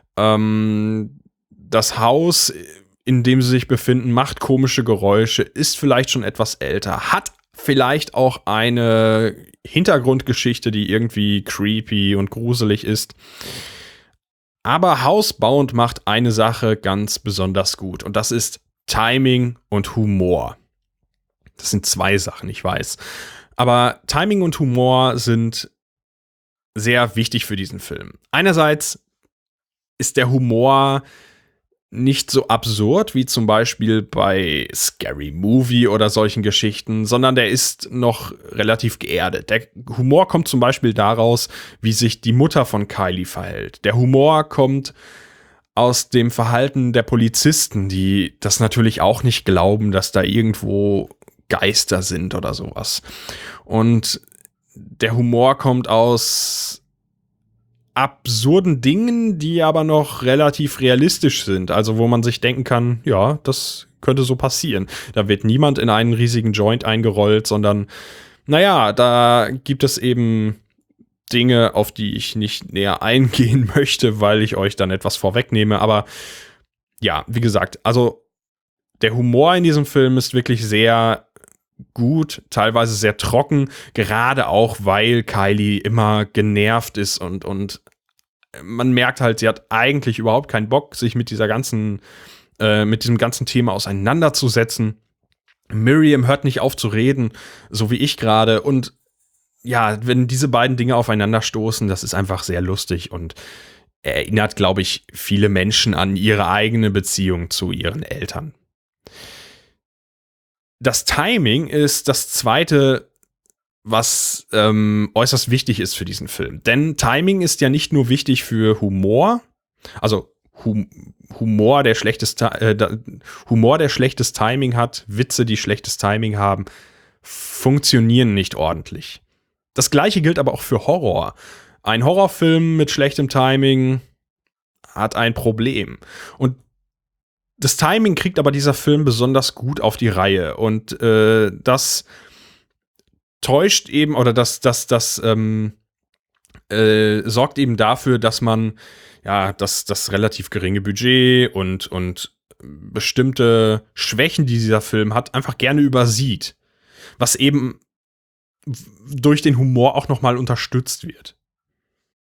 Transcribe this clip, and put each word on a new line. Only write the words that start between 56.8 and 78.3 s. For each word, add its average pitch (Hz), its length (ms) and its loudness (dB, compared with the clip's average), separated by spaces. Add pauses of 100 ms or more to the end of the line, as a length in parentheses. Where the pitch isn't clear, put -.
absurden 135 840 0
Dingen, 220 580 0
die 165 240 -2
aber 156 220 2
noch 151 380 0
relativ 139 580 2
realistisch 131 640 2
sind. 92 260 -2
Also 110 280 0
wo 117 100 4
man 120 140 2
sich 117 180 -2
denken 123 240 0
kann, 120 400 0
ja, 123 380 2
das - 460 -6 (120)
könnte 135 220 0
so 127 140 0
passieren. 123 520 -4 (240)
Da 104 160 0
wird 104 160 0
niemand 139 340 2
in 117 120 0
einen 117 240 2
riesigen 113 380 2
Joint 107 320 0
eingerollt, 107 640 2
sondern, 104 400 0 (600)
naja, 151 460 4
da 120 580 4
gibt 131 340 -4
es 131 140 -2
eben 113 580 0 (760)
Dinge, 120 420 4
auf 104 180 0
die 107 240 -6
ich - 180 -8
nicht - 380 -6
näher 98 300 -2
<laughs> - 0 -
eingehen 120 720 2
möchte, 120 460 0
weil 104 220 4
ich 101 140 -2
euch 98 200 -2
dann 95 140 0
etwas 95 260 -4
vorwegnehme. 107 640 0
Aber 107 260 2 (920)
ja, 82 260 -2
wie 117 140 -4
gesagt, 101 440 0
also 120 400 0 (800)